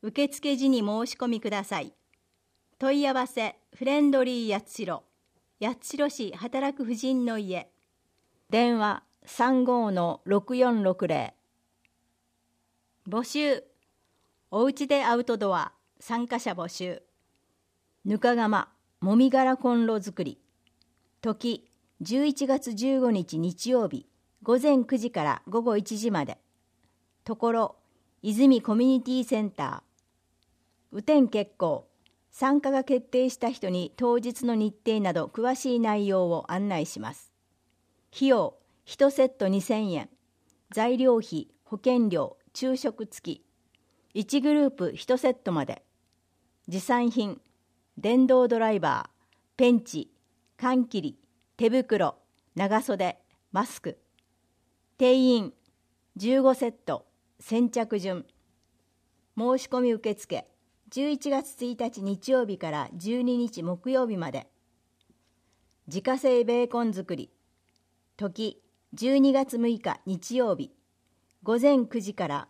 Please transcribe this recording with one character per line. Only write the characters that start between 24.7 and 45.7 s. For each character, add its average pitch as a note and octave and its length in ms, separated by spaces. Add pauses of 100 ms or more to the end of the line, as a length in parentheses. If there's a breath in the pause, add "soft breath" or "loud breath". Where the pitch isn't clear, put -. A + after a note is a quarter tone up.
九 C4 120
時 A3+ 140
か E3+ 120
ら - 260
午 A3 120
後 A#3 140
一 G#3+ 220
時 A3 120
ま E3+ 140
で。 - 160 (840)
と A3+ 100
こ A#3 160
ろ、 A3+ 240 (460)
泉 A#3 400
コ G#3+ 140
ミ A#3+ 100
ュ - 20 (120)
ニ B3+ 40
テ B3+ 80
ィ B3+ 140
セ A3 160
ン G3+ 100
タ - 320 (1080)
ー。 - 0
雨 G3+ 80
天 C#4 260
決 G#3 300
行。 D#3 320 (420)
参 C#4 300
加 C#4 100
が C4+ 140
決 B3+ 220
定 B3+ 220
し B3 60
た A#3 140
人 G3+ 200
に F3+ 280
当 A#3+ 220
日 A#3+ 260
の A#3 100
日 G#3+ 180 (120)
程 A3 160
な F#3 100
ど E3+ 140
詳 A#3+ 300
し B3+ 200
い A#3 40
内 G#3 280
容 F#3+ 200
を E3+ 220
案 G3 200
内 E3+ 160
し - 160
ま A2 120
す。 - 200 (800)
費 C4+ 160
用、 G#3+ 280 (280)
一 C#4 260
セ C#4 140
ッ B3+ 40
ト G3+ 180
二 G3 140
千 G#3+ 300
円。 D#3 180 (640)
材 A#3+ 260
料 B3 200
費、 G#3+ 320 (140)
保 - 140
険 B3 320
料、 D3+ 280 (160)
昼 C4 240
食 A3+ 280
付 - 300
き。 - 100 (680)
一 A3 280
グ D4 120
ル D4 140
ー C4 40
プ F#3 240
一 B3+ 220
セ C4 120
ッ B3 40
ト - 180
ま D3+ 140
で。 - 180 (840)